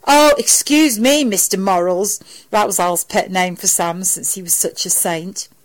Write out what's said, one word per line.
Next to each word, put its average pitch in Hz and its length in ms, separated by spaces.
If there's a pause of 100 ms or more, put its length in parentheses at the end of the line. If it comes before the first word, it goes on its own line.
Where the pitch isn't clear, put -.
Oh, 294 300
excuse 285 600
me, 277 260
Mister 208 320
Morals. 185 640 (300)
That 214 160
was 202 120
Al's 175 260
pet 196 260
name 180 260
for - 100
Sam, 175 380
since - 300
he 190 80
was 170 100
such - 320
a 180 60
saint. 175 580 (160)